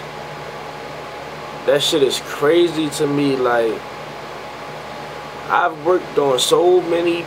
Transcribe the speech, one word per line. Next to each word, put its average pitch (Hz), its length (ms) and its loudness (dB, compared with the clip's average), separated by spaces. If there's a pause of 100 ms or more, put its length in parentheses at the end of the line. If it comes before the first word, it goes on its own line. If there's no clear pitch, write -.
(1600)
That 139 180 4
shit 151 200 4
is 123 240 4
crazy 156 640 4
to 151 160 0
me. 143 300 2
Like, 117 440 2 (1700)
I've 160 380 0
worked 165 320 0
on 139 200 2
so 170 440 6
many 170 440 0